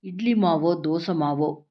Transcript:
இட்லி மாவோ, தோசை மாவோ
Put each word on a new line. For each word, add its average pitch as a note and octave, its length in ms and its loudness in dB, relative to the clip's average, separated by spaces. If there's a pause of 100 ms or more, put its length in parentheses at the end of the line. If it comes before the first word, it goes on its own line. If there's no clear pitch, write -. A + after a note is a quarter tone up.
இட்லி G3 300 -2
மாவோ, E3+ 360 2 (160)
தோசை E3 280 -2
மாவோ D3 340 0 (220)